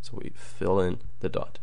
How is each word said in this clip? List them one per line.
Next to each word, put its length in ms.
So 220
we 140
fill 420
in 200
the 80
dot. 340